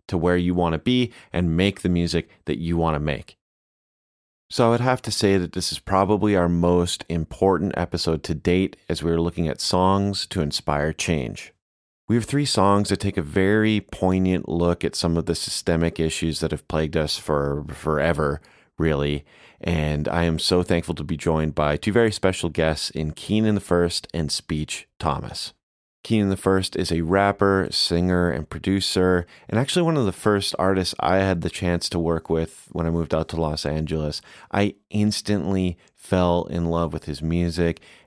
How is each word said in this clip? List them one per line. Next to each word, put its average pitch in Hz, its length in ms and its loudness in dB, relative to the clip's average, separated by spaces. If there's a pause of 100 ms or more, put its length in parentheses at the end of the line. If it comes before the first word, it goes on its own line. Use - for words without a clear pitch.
to 95 80 -2
where 90 220 2
you 87 160 0
wanna 85 240 2
be 123 340 0 (180)
and 85 240 0
make 95 280 0
the 90 80 0
music 87 400 0 (160)
that 78 100 -2
you 82 220 -2
wanna 80 220 0
make. 73 360 -6 (1120)
So 123 180 2
I 113 40 6
would 117 100 2
have 127 220 0
to - 80 -8
say 98 260 4
that 87 160 -2
this - 200 -4
is 78 60 -8
probably 98 560 2
our 90 140 4
most 87 600 2
important 85 680 0
episode 85 460 -2
to 85 120 -4
date 90 440 0 (100)
as 82 140 -4
we're 82 180 0
looking 85 260 -2
at 71 140 -4
songs 98 680 2
to 95 120 -4
inspire 73 540 -2
change. 65 580 -4 (560)
We 110 80 2
have 113 80 0
three 143 200 0
songs 101 460 2
that 98 100 0
take 98 160 -2
a 90 60 0
very 101 580 2
poignant 92 680 0
look 87 360 0
at 80 100 -4
some 85 220 0
of 82 100 0
the 85 80 0
systemic 85 640 -2
issues 80 420 -2
that 78 100 -2
have - 180 -8
plagued 78 280 -2
us 78 200 -2
for 71 520 -2
forever, 76 760 0 (340)
really. 73 480 0 (360)
And 76 480 -2
I 85 160 0
am 80 140 2
so 90 240 2
thankful 85 340 -2
to 76 80 -8
be 78 120 -4
joined 78 380 0
by 76 220 0
two 104 160 -4
very 113 200 4
special 92 380 -2
guests 80 400 -2
in 78 220 -4
Keenan 107 420 0
the 98 80 0
First 87 500 0
and 78 180 -2
Speech - 560 -6 (120)
Thomas. - 560 -6 (500)
Keenan 104 260 2
the 95 60 0
First 95 380 2
is 87 160 -2
a 82 120 0
rapper, 98 680 2
singer, 87 580 2
and 78 220 -4
producer, 92 760 2 (240)
and 104 80 -2
actually 139 260 0
one 165 140 2
of 131 80 2
the 98 60 0
first 101 480 0
artists 92 400 0
I 90 200 2
had 95 240 2
the 87 60 0
chance 87 420 -2
to 85 100 -2
work 82 280 -2
with 82 440 -2
when 82 160 -2
I - 20 0
moved 82 240 -2
out 80 140 0
to 82 120 -4
Los 76 240 -2
Angeles. 78 560 -4 (300)
I 101 240 0 (160)
instantly 98 880 0 (160)
fell 87 560 0
in 85 140 -2
love 82 280 0
with 80 120 -8
his 71 180 -8
music 85 580 0 (260)